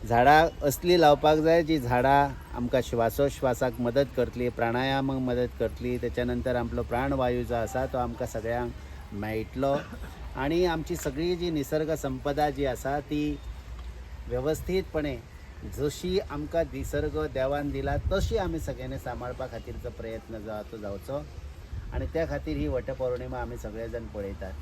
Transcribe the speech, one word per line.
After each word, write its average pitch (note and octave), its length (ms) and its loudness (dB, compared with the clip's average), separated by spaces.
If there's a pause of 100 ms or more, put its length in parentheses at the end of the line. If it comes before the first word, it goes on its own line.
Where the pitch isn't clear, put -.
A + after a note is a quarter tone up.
झाडां D3 600 8
असली F3 340 4
लावपाक D3+ 360 8
जाय D#3+ 260 6
जी D#3 160 2
झाडां C3 480 6 (280)
आमकां A#2+ 280 2
श्वासोश्वासाक B2 960 0
मदत A#2+ 240 2 (100)
करतली, B2 340 0
प्राणायामाक C3+ 680 0
मदत B2 400 0
करतली, B2 380 -2
त्याच्या A#2+ 280 -2
नंतर B2 300 0
आपलो A#2+ 280 -2
प्राणवायू B2 600 0
जो A#2+ 120 -2
आसा A#2 300 0
तो C3 120 -4
आमकां A#2+ 300 -2
सगळ्यांक A#2 440 -2 (420)
मेळटलो A2 600 -2 (600)
आणि D3+ 300 2
आमची E3 300 0
सगळी D#3 400 0
जी F3 140 -2
निसर्ग D#3 460 0
संपदा C#3+ 540 0
जी C#3 160 0
आसा C3+ 340 0
ती D3 400 -2 (880)
वेवस्थीतपणे C#3+ 880 0 (600)
जशी F3 420 0 (100)
आमकां D3+ 340 0 (100)
निसर्ग D3 440 -2 (160)
देवान C#3+ 360 0
दिला C#3 260 -2 (160)
तशी G3 260 2
आमी E3+ 220 0
सगळ्यांनी B2+ 400 -6
सांबाळपा B2 520 -6
खातीरचो A#2 380 -8
प्रयत्न A2+ 500 -8
जो G#2 120 -8
आहा G#2+ 100 -6 (100)
तो A2+ 60 -10
जावचो G#2 460 -6 (680)
आणि C3+ 200 -2
त्या D#3+ 160 2
खातीर C#3+ 280 -2
ही D3 100 0
वटपौर्णिमा B2+ 760 -2
आमी A#2+ 160 -6
सगळे A2+ 320 -8
जाण A2+ 160 -6
पळयतात. G2 560 -8